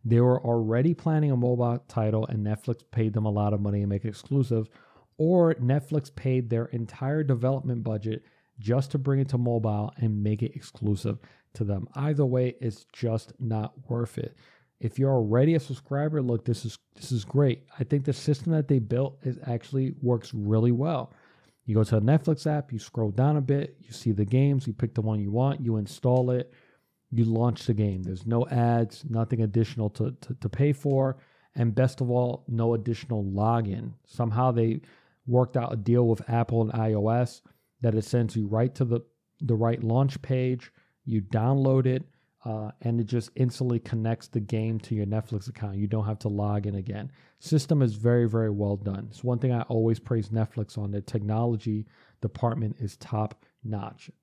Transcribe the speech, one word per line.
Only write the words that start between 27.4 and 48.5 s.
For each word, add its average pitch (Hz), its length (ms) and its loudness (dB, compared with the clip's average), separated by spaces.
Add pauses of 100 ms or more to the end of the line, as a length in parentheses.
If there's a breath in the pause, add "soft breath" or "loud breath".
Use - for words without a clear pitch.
the 117 80 2
game. 98 280 0
There's 92 240 -8
no 117 220 2
ads, 117 600 0
nothing 113 340 0
additional 107 480 0
to, 117 300 -4
to, - 140 -10
to 113 140 -6
pay 143 240 2
for, 135 460 0 (380 soft breath)
and 117 180 2
best 131 260 2
of 123 100 0
all, 123 360 0
no 117 280 0
additional 110 500 -4
login. 107 680 0 (140)
Somehow 120 460 0
they 113 280 2 (460 soft breath)
worked 123 300 2
out 120 160 -2
a 120 40 -4
deal 117 300 4
with 113 240 0
Apple 117 320 2
and 110 100 0
I 110 220 0
O 104 140 0
S 120 340 0 (380 soft breath)
that 113 140 2
it 110 100 0
sends 120 300 0
you 110 120 0
right 117 300 0
to 135 80 0
the, 117 160 0 (400)
the 117 140 0
right 117 280 0
launch 131 400 2
page, 127 500 -2 (320 soft breath)
you 110 160 0
download 131 640 2
it, 131 180 0 (400)
uh, 107 260 -6 (120)
and 117 180 0
it 107 60 -2
just 117 280 -4
instantly 123 440 0
connects 113 500 -4
the 117 120 -2
game 110 400 -2
to - 140 -6
your 104 120 -2
Netflix 107 420 -4
account. 101 280 -8
You 101 100 -2
don't 107 200 -2
have 107 140 -4
to 107 80 -4
log 104 380 -2
in 101 100 -4
again. 101 340 -8 (300 soft breath)
System 151 420 2
is 110 120 2
very, 120 340 2
very 110 220 0